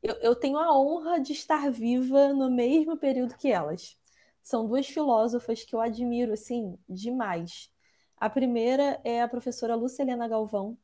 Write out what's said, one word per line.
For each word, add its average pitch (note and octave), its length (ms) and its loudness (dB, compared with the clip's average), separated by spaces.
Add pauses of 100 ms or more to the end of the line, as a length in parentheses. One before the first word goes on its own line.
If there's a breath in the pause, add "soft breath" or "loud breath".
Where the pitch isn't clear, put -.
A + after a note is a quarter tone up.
eu, A3+ 140 -4
eu A#3 180 2
tenho C#4 220 -2
a D#4 200 4
honra D#4+ 420 2
de C4+ 140 -4
estar C#4+ 380 0
viva B3+ 640 2
no C4+ 160 2
mesmo D4+ 480 2
período B3+ 400 0
que C#4 140 0
elas. E3+ 460 -2 (440 soft breath)
São A3+ 260 -2
duas C4 200 0
filósofas A#3 760 0
que - 120 -10
eu A3+ 60 0
admiro, A#3+ 520 -2
assim, G#3+ 440 -6 (120)
demais. F#3+ 800 -6 (480)
A G#3+ 120 -2
primeira B3+ 760 2
é A#3 180 0
a A#3+ 60 2
professora A#3 480 -4
Lúcia B3 280 -4
Helena A#3+ 240 -2
Galvão A3 560 -2